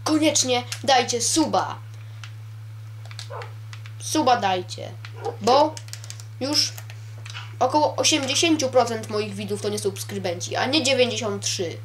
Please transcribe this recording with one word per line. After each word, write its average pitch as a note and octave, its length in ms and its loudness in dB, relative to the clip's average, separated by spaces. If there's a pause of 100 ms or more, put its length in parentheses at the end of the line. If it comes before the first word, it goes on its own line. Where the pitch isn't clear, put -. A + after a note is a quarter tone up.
Koniecznie D4 600 2 (200)
dajcie B3 380 4
suba. G3+ 540 2 (2250)
Suba B3+ 380 4
dajcie, F#3+ 540 -2 (500)
bo C#4 340 6 (640)
już C#4+ 340 0 (880)
około C4 360 4
osiemdziesięciu C#4+ 760 4
procent A#3 400 4
moich G#3 260 -2
widzów G3+ 260 -4
to G#3 80 0
nie G#3 100 -2
subskrybenci, F#3+ 760 -4
a G#3+ 100 2
nie C#4 180 2
dziewięćdziesiąt A3+ 600 2
trzy. E3 420 -2